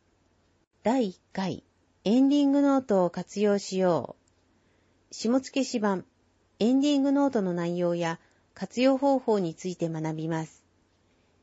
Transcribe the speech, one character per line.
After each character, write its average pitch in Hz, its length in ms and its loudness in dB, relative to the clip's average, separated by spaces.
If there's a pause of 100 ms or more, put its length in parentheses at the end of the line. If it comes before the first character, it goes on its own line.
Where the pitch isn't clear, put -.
(840)
第 240 260 0
一 - 120 -12 (120)
回、 185 320 -6 (400)
エ 226 160 4
ン 269 80 4
デ 285 80 2
ィ 285 120 4
ン 277 40 2
グ 285 80 2
ノ 277 220 2
ー - 20 -20
ト 190 200 2
を 175 60 0
活 185 300 -8
用 202 180 2
し 190 200 -6
よ 175 420 0
う。 - 960 -20
下 - 160 -4
野 262 340 -2
市 240 140 -4
版、 202 260 -2 (540)
エ 226 140 2
ン 269 80 4
デ 294 80 2
ィ 285 120 2
ン - 40 2
グ 277 80 2
ノ 277 160 2
ー - 20 -2
ト 240 100 0
の 185 140 -2
内 175 240 -4
容 175 160 0
や 170 260 -4 (320)
活 208 300 -6
用 269 160 4
方 277 200 2
法 220 200 0
に 165 160 -2
つ - 140 -10
い 180 80 -8
て 165 120 -4
学 156 260 -6
び 160 140 -6
ま 160 160 -4
す。 - 200 -18 (800)